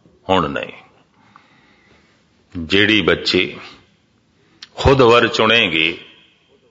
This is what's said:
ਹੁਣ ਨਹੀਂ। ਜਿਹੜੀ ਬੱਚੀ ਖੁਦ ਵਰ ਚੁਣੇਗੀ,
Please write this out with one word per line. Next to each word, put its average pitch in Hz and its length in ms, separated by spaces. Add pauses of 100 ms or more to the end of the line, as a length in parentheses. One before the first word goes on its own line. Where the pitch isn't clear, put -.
(300)
ਹੁਣ 87 200
ਨਹੀਂ। 64 220 (1900)
ਜਿਹੜੀ 98 440
ਬੱਚੀ 87 580 (1160)
ਖੁਦ 131 260
ਵਰ 117 260
ਚੁਣੇਗੀ, 101 720 (720)